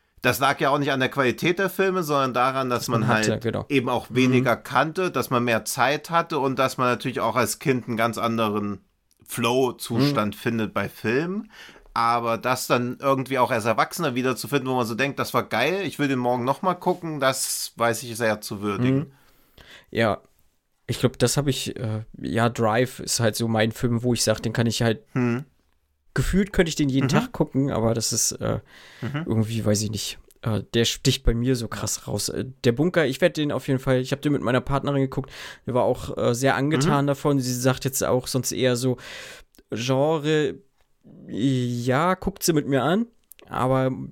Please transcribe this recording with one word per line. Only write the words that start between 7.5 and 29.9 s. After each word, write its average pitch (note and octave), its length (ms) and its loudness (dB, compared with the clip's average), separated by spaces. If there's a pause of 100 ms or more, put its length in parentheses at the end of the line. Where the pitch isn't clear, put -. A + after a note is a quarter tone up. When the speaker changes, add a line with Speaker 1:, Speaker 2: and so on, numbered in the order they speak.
Speaker 1:
Kind B2+ 280 0
einen A#2 100 -2
ganz A2+ 200 0
anderen G#2 600 -2 (460)
Flow-Zustand A#2+ 1120 0
Speaker 2:
Mhm. - 60 -16
Speaker 1:
findet A2+ 320 -2
bei G2+ 160 -2
Filmen. E3 600 -4 (420)
Aber A#2 440 0
das B2 300 -2
dann B2 320 0
irgendwie C3+ 380 0
auch B2 140 2
als A2+ 140 0
Erwachsener C3+ 500 0
wiederzufinden, B2+ 540 -2
wo B2+ 60 0
man B2 120 0
so A2+ 80 -6
denkt, C3+ 240 -2
„Das - 140 -4
war A#2 100 2
geil, D3 420 -2
ich - 140 -6
will C#3+ 80 2
den C3+ 120 0
morgen B2 240 0
noch C3+ 200 -2
mal F#3 100 2
gucken“, E3 460 -4
das - 560 -2
weiß A#2 280 0
ich A#2 140 -10
sehr A2 240 0
zu G2+ 200 -8
würdigen. B2 440 0
Speaker 2:
Mhm. - 60 -14 (800)
Ja, A2 300 0 (640)
ich - 120 -4
glaub, - 200 0
das B2 180 2
hab D3 100 0
ich, - 300 -2
äh, A2 260 -6 (180)
ja, A2+ 280 0
Drive A#2 520 0
ist - 200 -4
halt A2+ 140 2
so A#2 120 0
mein A2 240 2
Film, A#2 320 -2
wo B2 100 2
ich A2+ 100 0
sag, A2 180 2
den A2+ 120 -4
kann A#2 140 2
ich A2+ 160 -2
halt A2+ 200 0 (100)
Speaker 1:
Hm. B2 320 0 (680)
Speaker 2:
gefühlt F#3 400 0
könnte F3 160 2
ich D3+ 60 -6
den D3 140 2
jeden B2+ 180 2
Speaker 1:
Mhm. - 0 -
Speaker 2:
Tag E3+ 240 2
gucken, C#3 400 0
aber A2+ 220 2
das A2+ 200 -2
ist, - 200 0
äh, A2+ 260 -2 (420)
Speaker 1:
Mhm. C#3 240 -6
Speaker 2:
irgendwie, A2 400 0
weiß G#2+ 180 4
ich G#2+ 80 -4